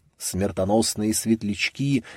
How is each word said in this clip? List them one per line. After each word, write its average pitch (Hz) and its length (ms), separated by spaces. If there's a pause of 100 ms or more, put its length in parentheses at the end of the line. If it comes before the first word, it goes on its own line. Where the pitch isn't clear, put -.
(180)
Смертоносные 101 960
светлячки 110 880 (140)